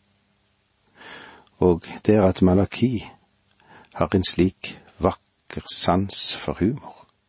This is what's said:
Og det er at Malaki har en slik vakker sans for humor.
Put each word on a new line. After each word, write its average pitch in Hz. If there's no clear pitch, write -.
Og 87
det 107
er 104
at 95
Malaki 98
har -
en 92
slik -
vakker -
sans -
for -
humor. -